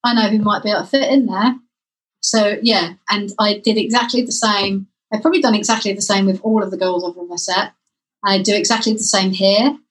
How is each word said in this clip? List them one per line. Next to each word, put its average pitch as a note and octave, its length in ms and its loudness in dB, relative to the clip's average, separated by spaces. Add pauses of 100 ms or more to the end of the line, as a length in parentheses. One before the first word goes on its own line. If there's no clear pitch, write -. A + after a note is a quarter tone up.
I A#3+ 100 2
know A3 140 4
who G#3+ 100 2
might G#3 240 0
be G#3 80 -2
able G#3 120 0
to - 40 -10
fit C4+ 240 0
in C4 160 4
there." G#3+ 300 0 (640)
So, G#3 420 0
yeah, F#3 320 0 (160)
and G3+ 280 -2
I G#3 200 2
did G#3+ 180 0
exactly A#3+ 460 0
the A#3+ 100 -6
same. G3 560 -2 (240)
I've G#3+ 100 -4
probably E4+ 200 2
done A#3 120 2
exactly G#3+ 380 0
the G3+ 100 -6
same G3 240 0
with F#3+ 160 0
all A3 200 2
of F#3 80 -6
the F#3 60 -6
goals F3+ 280 -2
I've F3 180 -10
ever F3 160 -12
set. F#3 340 -4 (520)
I G3 180 2
do G3+ 120 0
exactly A3 400 0
the G#3+ 60 -4
same F#3+ 320 0
here. G3+ 460 2 (120)